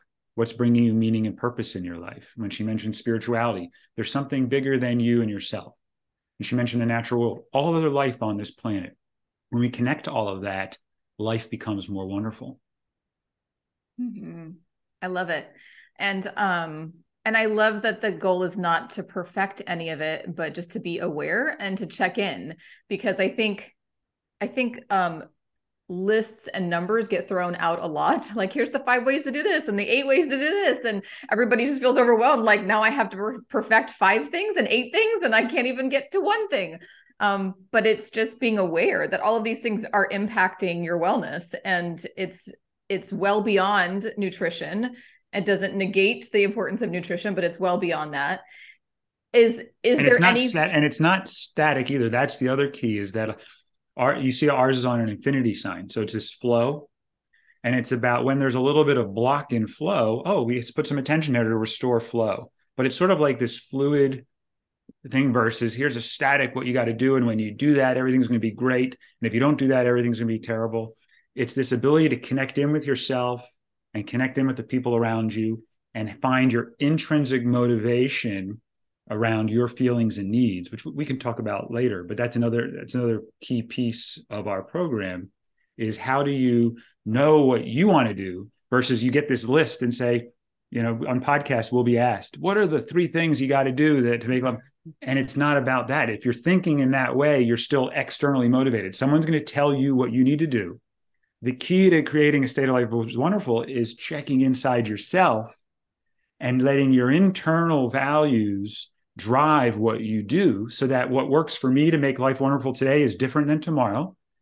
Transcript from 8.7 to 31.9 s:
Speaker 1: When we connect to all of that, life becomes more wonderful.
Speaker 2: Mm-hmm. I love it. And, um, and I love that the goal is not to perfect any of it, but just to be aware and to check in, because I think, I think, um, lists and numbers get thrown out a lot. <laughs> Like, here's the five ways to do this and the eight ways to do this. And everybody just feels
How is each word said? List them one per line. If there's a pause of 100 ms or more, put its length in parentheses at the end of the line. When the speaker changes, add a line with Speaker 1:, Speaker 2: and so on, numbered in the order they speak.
Speaker 1:
When
we
connect
to
all
of
that, (400)
life
becomes
more
wonderful. (1400)
Speaker 2:
Mm-hmm. (520)
I
love
it. (480)
And,
um, (300)
and
I
love
that
the
goal
is
not
to
perfect
any
of
it,
but
just
to
be
aware
and
to
check
in, (320)
because
I
think, (680)
I
think, (120)
um, (640)
lists
and
numbers
get
thrown
out
a
lot.
<laughs>
Like,
here's
the
five
ways
to
do
this
and
the
eight
ways
to
do
this.
And (280)
everybody
just
feels